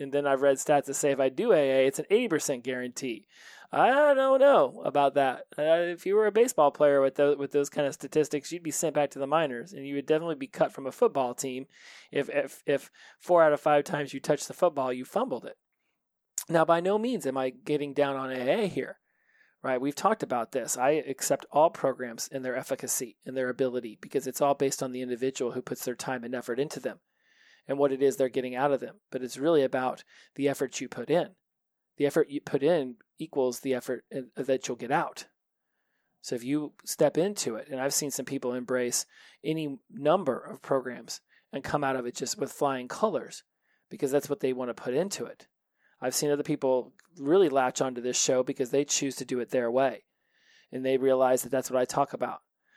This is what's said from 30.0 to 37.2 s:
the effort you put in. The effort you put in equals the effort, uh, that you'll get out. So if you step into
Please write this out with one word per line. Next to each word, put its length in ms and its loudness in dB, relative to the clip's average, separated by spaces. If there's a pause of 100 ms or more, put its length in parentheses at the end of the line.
the 160 0
effort 320 -4
you 80 -10
put 220 -6
in. 240 0 (600)
The 100 0
effort 220 2
you 100 -6
put 240 -2
in 320 2 (240)
equals 400 -2
the 140 -2
effort, 320 -6 (100)
uh, 60 -8 (200)
that 240 0
you'll 120 -6
get 120 -10
out. 360 -2 (960)
So 120 -8
if 120 -6
you 260 -2 (140)
step 320 2
into 380 -2